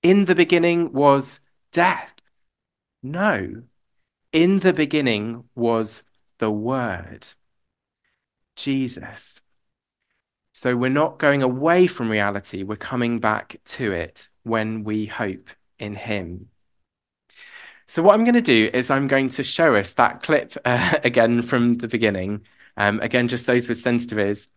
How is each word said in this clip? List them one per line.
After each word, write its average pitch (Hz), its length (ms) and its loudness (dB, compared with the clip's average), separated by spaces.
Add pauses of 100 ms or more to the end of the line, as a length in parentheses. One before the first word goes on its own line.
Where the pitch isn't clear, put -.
In 190 240 6
the 175 100 2
beginning 170 580 2
was 139 460 2 (320)
death? 175 400 0 (920)
No. 127 600 -4 (680)
In 180 280 4
the 180 140 2
beginning 123 720 -2 (120)
was 113 480 -2 (360)
the 110 120 0
Word, 107 760 -6 (1300)
Jesus. - 840 -8 (1120)
So 123 220 -2
we're 123 140 0
not 147 280 0
going 143 260 2
away 160 440 2
from 113 220 -4
reality, 101 540 -4
we're 104 120 -8
coming 120 440 -4
back 107 460 -2
to 110 260 -6
it - 380 -8 (140)
when 110 400 -4
we 107 220 -4
hope 101 440 -8 (300)
in 104 160 -10
him. 92 540 -10 (1400)
So - 180 -4
what 202 120 8
I'm 226 100 2
gonna 240 160 4
do 113 320 4
is 123 160 -2
I'm 139 180 0
going 135 220 0
to 131 140 -8
show 147 320 2
us 98 180 -2
that - 300 2
clip, - 420 -2
uh, 127 340 0
<laughs> - 40 -6
again 120 380 2
from 120 340 0
the 120 120 -8
beginning. 104 540 -2 (340)
Um, 104 240 0
again, 120 280 0
just 120 200 -6
those 123 220 0
with 117 100 -4
sensitive 120 400 -2
ears 101 380 -2